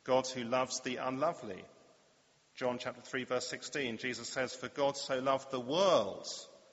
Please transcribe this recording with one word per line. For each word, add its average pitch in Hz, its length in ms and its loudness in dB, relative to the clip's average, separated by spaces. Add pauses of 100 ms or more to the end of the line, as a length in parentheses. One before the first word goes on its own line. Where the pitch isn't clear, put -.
God 127 240 4
who 127 160 -6
loves 127 380 0
the 127 160 -2
unlovely. 131 680 -2 (920)
John 123 240 0
chapter 120 220 -8
three, 127 200 -4
verse 123 240 0
sixteen, 127 520 -4
Jesus 120 300 -4
says, 127 240 -2
"For - 140 -8
God 139 300 0
so 131 240 -2
loved 135 320 2
the 131 80 0
world 123 680 4 (460)